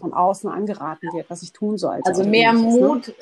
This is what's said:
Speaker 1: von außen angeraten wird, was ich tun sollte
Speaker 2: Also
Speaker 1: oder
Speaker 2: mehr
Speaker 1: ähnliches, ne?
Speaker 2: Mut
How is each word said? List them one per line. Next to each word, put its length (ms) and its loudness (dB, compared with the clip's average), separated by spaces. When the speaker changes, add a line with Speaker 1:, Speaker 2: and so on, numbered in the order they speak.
Speaker 1:
von 140 -8
außen 340 0
angeraten 640 -8
wird, 160 -8
was 140 -14
ich 100 -18
tun 240 -4
sollte 320 -4
Speaker 2:
Also 140 0
Speaker 1:
oder 80 0
Speaker 2:
mehr 220 4
Speaker 1:
ähnliches, 280 4
ne? 80 6
Speaker 2:
Mut 340 -2